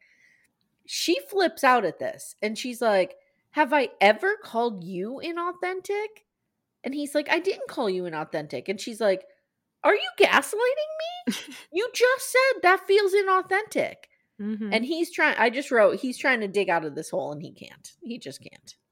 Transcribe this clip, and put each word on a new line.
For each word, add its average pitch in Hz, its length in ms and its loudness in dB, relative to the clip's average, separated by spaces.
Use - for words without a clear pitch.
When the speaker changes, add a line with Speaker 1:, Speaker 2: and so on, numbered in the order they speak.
Speaker 1:
She - 320 0
flips 370 340 0
out 247 220 4
at 156 140 -4
this - 420 -8
and 214 160 -4
she's 247 240 -8
like, 202 340 2
"Have 294 200 2
I 285 180 2
ever 214 420 4
called 226 400 -4
you 196 400 -6
inauthentic?" 359 840 -6
And 262 100 -6
he's 285 220 -6
like, 294 140 0
"I 330 100 2
didn't 381 300 -6
call 247 200 -2
you 185 140 -4
inauthentic." 156 640 -8
And 196 140 -4
she's 226 180 -10
like, 196 240 2
"Are 330 120 6
you 698 140 -4
gaslighting - 360 6
me? 622 800 -2
Speaker 2:
<laughs> - 380 -14
Speaker 1:
You 427 220 -2
just 508 380 2
said 508 320 2
that 370 240 4
feels 392 260 4
inauthentic." 381 800 0
Speaker 2:
Mm-hmm. 208 320 -6
Speaker 1:
And 226 100 2
he's 330 280 -4
trying, 302 260 2
I 226 140 4
just 277 180 -6
wrote, 202 300 4
"He's 254 180 -6
trying 254 220 0
to 208 80 -4
dig 190 200 0
out 170 160 0
of 147 120 -6
this 156 160 -10
hole 143 200 -4
and 147 120 -10
he 135 100 -14
can't. - 380 -20
He 247 160 -10
just - 240 -14
can't." - 340 -20